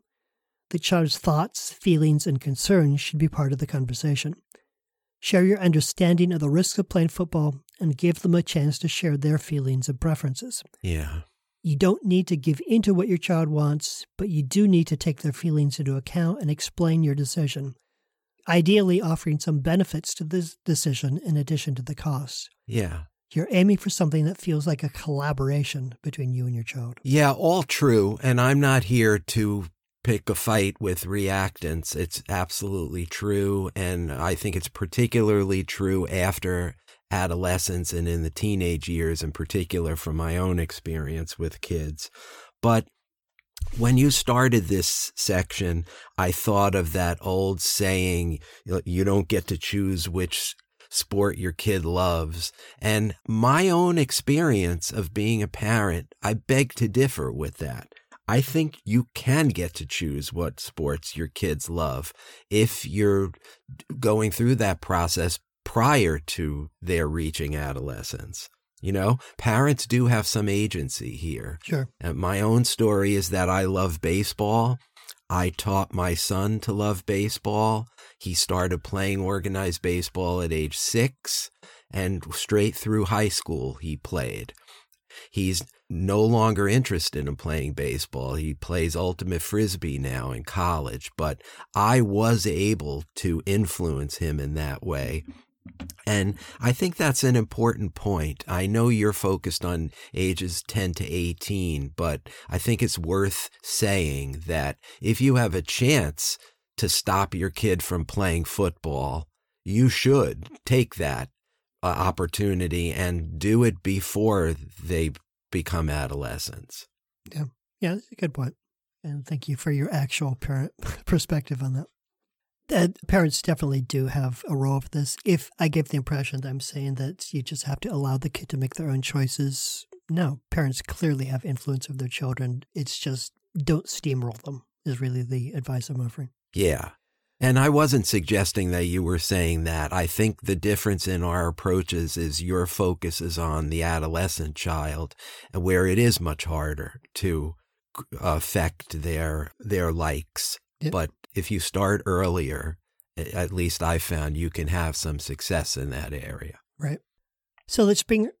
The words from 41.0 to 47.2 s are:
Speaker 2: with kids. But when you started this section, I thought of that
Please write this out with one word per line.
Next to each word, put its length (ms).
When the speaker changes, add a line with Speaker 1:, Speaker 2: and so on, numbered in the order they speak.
Speaker 2:
with 220
kids. 500
But 240
when 220
you 120
started 540
this 520
section, 680
I 160
thought 420
of 180
that 280